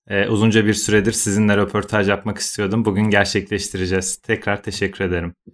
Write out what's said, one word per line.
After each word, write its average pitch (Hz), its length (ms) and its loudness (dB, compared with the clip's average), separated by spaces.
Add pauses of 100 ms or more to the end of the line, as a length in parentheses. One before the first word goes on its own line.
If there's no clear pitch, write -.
Ee, 101 220 0
uzunca 110 380 4
bir 107 80 2
süredir 104 380 2
sizinle 104 440 2
röportaj 101 520 0
yapmak 101 300 -2
istiyordum. 104 460 -2
Bugün 104 200 2
gerçekleştireceğiz. 98 1120 0
Tekrar 104 460 -4
teşekkür 98 420 -6
ederim. 87 300 -4 (200)